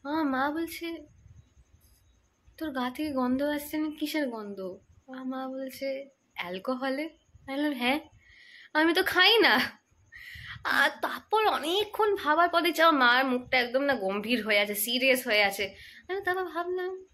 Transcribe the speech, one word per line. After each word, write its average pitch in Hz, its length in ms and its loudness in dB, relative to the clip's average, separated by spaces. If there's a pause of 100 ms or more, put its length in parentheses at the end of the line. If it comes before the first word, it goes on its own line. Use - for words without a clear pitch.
আমার 302 220 -2
মা 269 260 0
বলছে, 330 440 -8 (1600)
"তোর 311 140 -6
গা 254 240 -4
থেকে 302 160 -4
গন্ধ 262 300 0
আসছে 294 360 -4
না, 311 120 -2 (100)
কিসের 294 300 -4
গন্ধ?" 202 480 -10 (300)
আমার 262 180 -14
মা 262 220 -8
বলছে, 269 600 -8 (260)
"অ্যালকোহলে।" 262 720 -4 (380)
আমি 269 100 -6
বললাম, 294 160 0
"হ্যাঁ, 254 260 0 (720)
আমি 320 200 4
তো 370 100 4
খাই 381 340 6
না।" 262 220 6 (1040)
আর - 260 2 (120)
তারপর 415 460 0
অনেকক্ষণ 403 680 0
ভাবার 320 340 2
পরে 339 120 2
দেখছি 311 200 0
আমার 320 180 6
মার 254 260 6
মুখটা 254 340 0
একদম 240 220 0
না 285 140 2
গম্ভীর 208 500 -2
হয়ে 208 140 2
আছে, 208 160 0
সিরিয়াস 254 520 0
হয়ে 208 160 4
আছে। 196 320 -2 (340)
আমি 392 120 -4
তারপর 370 220 -2
ভাবলাম 359 720 -6